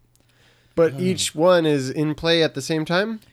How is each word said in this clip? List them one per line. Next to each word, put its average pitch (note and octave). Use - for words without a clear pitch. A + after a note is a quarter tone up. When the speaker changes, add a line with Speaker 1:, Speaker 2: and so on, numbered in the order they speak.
Speaker 1:
But D#3+
Speaker 2:
Oh. C#3
Speaker 1:
each F3+
one E3+
is C#3+
in D3+
play E3
at D3
the C#3
same D#3
time? G#3